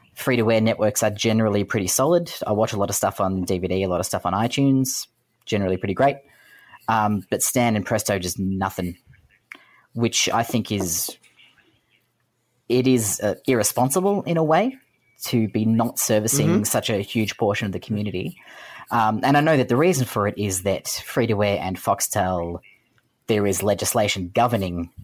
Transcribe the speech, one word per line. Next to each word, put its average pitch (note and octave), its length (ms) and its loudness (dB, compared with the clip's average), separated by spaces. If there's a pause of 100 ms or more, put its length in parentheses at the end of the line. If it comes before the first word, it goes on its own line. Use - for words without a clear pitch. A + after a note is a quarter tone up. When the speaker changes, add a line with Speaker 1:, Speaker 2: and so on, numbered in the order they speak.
(160)
Speaker 1:
Free-to-air A2+ 460 2
networks G#2+ 420 0
are G#2+ 60 2
generally G#2+ 540 2
pretty F#2+ 240 -2
solid. E3+ 440 0 (140)
I - 60 -2
watch G#2+ 220 0
a G#2+ 40 -4
lot G2 120 0
of G2+ 60 -4
stuff - 260 -2
on F#2+ 220 -2
D F#2 160 -2
V F2+ 80 -4
D, F#2 160 0
a F#2 60 -2
lot F2 100 0
of F2 60 -2
stuff - 200 -4
on F2+ 80 -2
iTunes, C3 760 0 (380)
generally F#2+ 320 -2
pretty F#2+ 160 -4
great. C#3 240 2 (680)
Um, G#2 420 0
but G#2 120 -2
Stan A#2+ 340 2
and G2+ 100 -2
Presto, G#2 340 0
just F2 180 -6
nothing, F#2+ 600 -4 (960)
which A2+ 360 0
I A2+ 140 0
think A#2 280 -2
is, F#2+ 440 -4 (1500)
it B2 200 2
is, A#2 340 2
uh, G2+ 140 0 (120)
irresponsible C3+ 760 2
in E3 140 0
a D#3+ 60 2
way F3+ 340 2 (480)
to A2 240 2
be G#2+ 160 0
not A2+ 340 2
servicing A#2 480 2
Speaker 2:
Mm-hmm. F#3 160 2
Speaker 1:
such - 260 -2
a G#2+ 80 2
huge G#2+ 400 -2
portion G#2 300 0
of F#2+ 40 -4
the F#2 80 -6
community. G2+ 580 -6 (520)
Um, A2 340 2
and C#3 140 4
I D3 40 4
know D#3 160 4
that B2 120 2
the A#2+ 80 4
reason D3+ 280 2
for G#2 220 0
it G#2 100 -4
is F#2+ 260 -4
that F#2+ 240 -2
free-to-air G#2 720 0
and F#2 160 -6
Foxtel F2+ 840 -2 (720)
there G#2 160 2
is F#2+ 160 -2
legislation G2 680 0
governing F#2+ 560 0 (140)